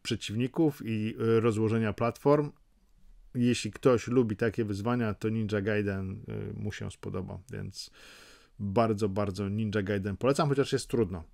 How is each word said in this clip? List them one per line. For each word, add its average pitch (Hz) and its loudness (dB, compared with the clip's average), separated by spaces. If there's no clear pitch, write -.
przeciwników 127 -2
i, 110 -2
e, - 6
rozłożenia 110 2
platform. 143 2
Jeśli 120 2
ktoś 123 4
lubi 123 2
takie 113 0
wyzwania, 107 -2
to 110 -4
Ninja 107 0
Gaiden, 101 -2
e, 104 -8
mu 104 -4
się - -8
spodoba, 98 -8
więc 98 -10
bardzo, 107 2
bardzo 98 -2
Ninja 104 0
Gaiden 98 -2
polecam, 139 2
chociaż 139 2
jest - -4
trudno. 95 0